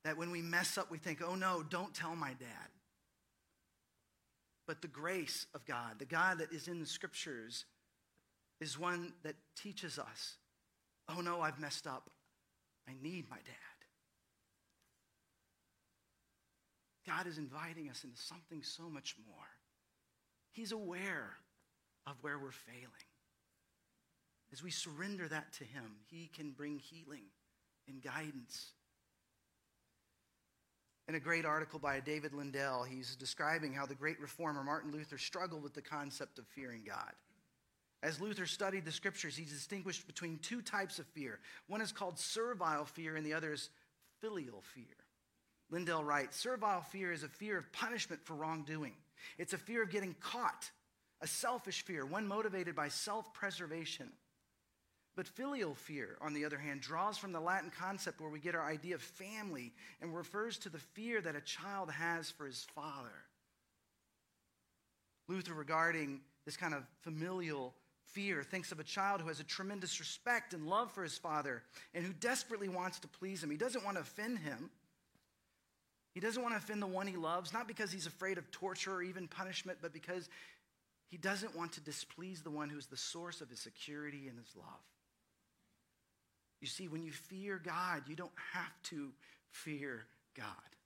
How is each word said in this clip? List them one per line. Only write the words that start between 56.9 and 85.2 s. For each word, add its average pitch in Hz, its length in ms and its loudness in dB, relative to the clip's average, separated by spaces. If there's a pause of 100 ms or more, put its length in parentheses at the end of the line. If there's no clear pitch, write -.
from 196 140 -4
the 165 80 0
Latin 175 320 4
concept 185 480 -2
where 156 100 -4
we 151 80 -4
get 170 160 2
our 165 100 4
idea 156 300 0
of 147 80 -2
family 185 720 -4 (260)
and 165 140 -2
refers 202 460 0
to 185 100 -6
the 160 80 -8
fear 220 420 0
that 165 140 0
a 147 60 0
child 185 500 -2
has 160 400 2
for 147 160 -8
his 127 160 -4
father. 139 640 -8 (2000)
Luther, 175 280 0
regarding 156 680 6 (200)
this 151 120 -4
kind 165 160 0
of 135 160 -2 (120)
familial 156 720 0 (300)
fear, 196 400 2
thinks 185 260 -2
of 170 80 -2
a 156 60 -4
child 196 360 4
who 156 60 -2
has 156 140 -2
a 156 40 -6
tremendous 190 540 -2
respect - 560 2
and 156 140 -2
love 208 240 6
for 190 100 -2
his 160 160 -2
father 143 460 2 (300)
and 175 120 2
who 190 60 0
desperately 220 560 2
wants 180 320 0
to - 80 -12
please 190 340 -4
him. 156 80 0
He 151 60 2
doesn't 233 260 2
want 196 140 2
to 170 60 2
offend 214 360 0
him. 147 320 -2 (1400)
He 185 60 -2
doesn't 226 220 2
want 240 100 4
to 220 60 4
offend 208 220 0
the 202 60 2
one 190 220 2
he 185 80 -2
loves, 165 360 2
not - 140 0
because 214 240 0
he's 175 160 -2
afraid 185 320 0
of - 140 -8
torture 190 420 0
or 180 80 0
even 180 240 -2
punishment, 185 560 -2
but 165 100 -4
because 170 360 -4 (800)
he 180 80 -10
doesn't 196 400 2
want 170 160 0
to - 80 -8
displease 160 640 -6
the 160 80 -2
one 151 180 0
who's 147 160 -6
the 135 100 -10
source 170 440 -4
of 135 100 -8
his 117 80 -10
security 143 720 -6
and 120 100 -8
his 113 160 -16
love. - 300 -14 (1800)